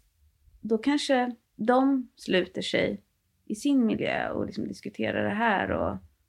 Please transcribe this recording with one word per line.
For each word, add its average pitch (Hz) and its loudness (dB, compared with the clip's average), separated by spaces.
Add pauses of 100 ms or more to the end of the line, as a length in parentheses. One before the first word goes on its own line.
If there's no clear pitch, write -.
(600)
då 220 0
kanske 254 0 (200)
de 254 2
sluter - -2
sig - 0 (440)
i 214 -8
sin 269 2
miljö 67 -2
och - -4
liksom - -6
diskuterar 202 -4
det 202 -2
här. 214 0
Och, - -2 (320)